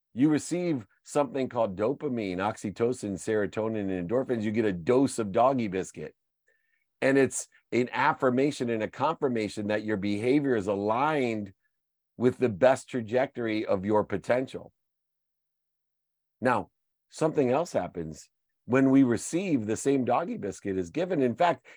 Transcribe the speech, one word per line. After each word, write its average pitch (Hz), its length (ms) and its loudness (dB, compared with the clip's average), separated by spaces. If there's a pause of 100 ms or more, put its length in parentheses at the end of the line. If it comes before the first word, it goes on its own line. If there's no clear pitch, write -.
(140)
you 131 140 4
receive 156 580 0 (180)
something 131 440 -2
called 113 300 -2
dopamine, 113 600 -2
oxytocin, 107 760 -2
serotonin, 107 760 -2
and 90 200 -4
endorphins. 123 340 -2
You 107 80 -2
get 110 140 2
a 104 80 2
dose 123 460 2
of 107 120 -4
doggy 117 380 2
biscuit. 87 440 -6 (880)
And 135 160 4
it's 131 300 2 (240)
an 120 220 0
affirmation 131 760 2
and 113 140 -2
a 101 60 -2
confirmation 120 800 -2
that 107 180 0
your 107 120 0
behavior 120 600 2
is 95 100 -2
aligned 110 840 0 (640)
with 120 200 2
the 123 120 2
best 127 400 0
trajectory 113 760 -2
of 95 200 0
your 104 180 4
potential. 117 680 -4 (1700)
Now, 117 300 0 (400)
something 151 400 0
else 151 220 0
happens 85 580 -6 (360)
when 135 260 4
we 135 100 8
receive. 139 640 0
The 107 100 -2
same 139 300 0
doggy 170 320 -2
biscuit 98 400 -6
is 87 140 -4
given. 170 320 -2
In 123 100 2
fact, 165 320 0 (120)